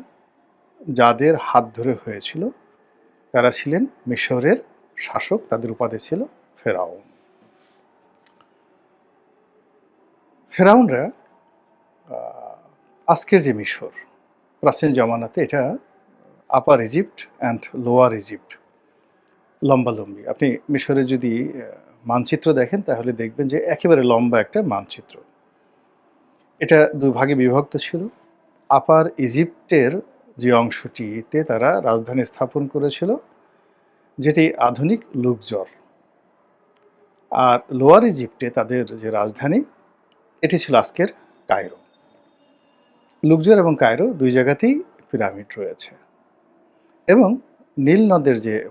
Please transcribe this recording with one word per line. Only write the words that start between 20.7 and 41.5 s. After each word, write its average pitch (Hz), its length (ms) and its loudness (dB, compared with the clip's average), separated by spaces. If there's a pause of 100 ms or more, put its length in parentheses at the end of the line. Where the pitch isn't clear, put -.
যদি, 127 460 -4
আহ, 113 260 -16 (300)
মানচিত্র 123 480 -2
দেখেন, 139 280 0
তাহলে 123 300 -4
দেখবেন 117 360 -6
যে 139 100 -4
একেবারে 160 460 2
লম্বা 120 360 2
একটা 151 220 -2
মানচিত্র। 104 600 -8 (1400)
এটা 151 360 6
দুই 139 160 0
ভাগে 135 240 0
বিভক্ত 131 420 0
ছিল। 175 300 -8 (600)
আপার 160 360 4 (120)
ইজিপ্টের 143 840 0 (360)
যে 123 140 0
অংশটিতে 117 920 -2
তারা 143 380 0
রাজধানী 117 440 -2
স্থাপন 139 420 -6
করেছিল, 147 480 -4 (1000)
যেটি 156 380 2
আধুনিক 139 460 -2 (140)
লুকজর, 113 500 -4 (1700)
আর 123 280 2 (120)
লোয়ার 143 320 6
ইজিপ্টে 127 460 -4
তাদের 120 360 -4
যে 110 260 -12
রাজধানী, 110 500 -2 (800)
এটি 160 160 0
ছিল 143 180 -2
আজকের 165 320 0 (400)
কায়রো। 95 300 -4 (1500)